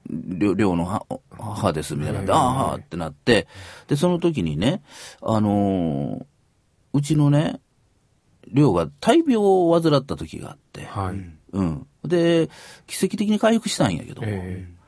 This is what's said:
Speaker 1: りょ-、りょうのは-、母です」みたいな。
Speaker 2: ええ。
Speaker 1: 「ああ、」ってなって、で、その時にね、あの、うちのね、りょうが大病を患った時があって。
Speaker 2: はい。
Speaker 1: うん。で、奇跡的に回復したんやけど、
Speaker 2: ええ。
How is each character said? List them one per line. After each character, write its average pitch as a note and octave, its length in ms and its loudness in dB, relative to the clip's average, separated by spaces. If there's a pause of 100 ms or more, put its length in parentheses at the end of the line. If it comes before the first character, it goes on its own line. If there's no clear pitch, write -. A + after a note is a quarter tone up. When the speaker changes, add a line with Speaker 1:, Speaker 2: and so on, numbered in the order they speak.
Speaker 1:
り E2+ 380 -4
ょ-、 F#2+ 80 2
り G#2 80 0
ょ F#2+ 80 2
う F2 60 0
の E2+ 80 -2
は-、 F#2+ 200 -6 (320)
母 G#2 360 -2
で D2+ 100 -4
す」 D2+ 140 -8
み D2 80 -4
た D2 60 -4
い - 20 -4
な。 E2 80 -4
Speaker 2:
え - 20 -6
え。 F#2+ 80 -4
Speaker 1:
「あ B2+ 420 2
あ、」 - 60 -6
っ - 0 -
て - 160 -16
な E2 140 -6
っ D2 40 -12
て、 - 340 2 (400)
で、 D3 100 0
そ E3+ 100 2
の F3 120 0
時 E3+ 220 0
に D#2 140 -2
ね、 B2 260 0 (400)
あ A2 200 0
の、 F#2 840 0 (680)
う C#3+ 80 2
ち D3+ 160 0
の D3 120 4
ね、 D3 300 0 (880)
り C#3 160 4
ょ B2+ 80 6
う - 20 2
が E2+ 140 2 (140)
大 C4+ 180 4
病 D4+ 180 2
を F#3 440 4
患 D#3+ 180 4
っ - 40 -2
た F2 120 -8
時 - 240 -10
が - 120 -12
あ - 20 -18
っ - 40 -20 (140)
て。 - 140 -16
Speaker 2:
は F#2+ 260 -6
い。 F#2+ 40 -6 (360)
Speaker 1:
う G2 100 -2
ん。 D#2+ 260 -2 (180)
で、 E3+ 440 2 (380)
奇 - 180 -2
跡 G3 120 -2
的 G#3 120 0
に G#3+ 100 2
回 A3+ 160 4
復 A3 120 -2
し - 80 -4
た - 120 2
ん F2+ 100 -2
や - 80 -12
け - 80 -14
ど、 - 100 -14
Speaker 2:
え F#2 460 -6
え。 F2 60 -20 (120)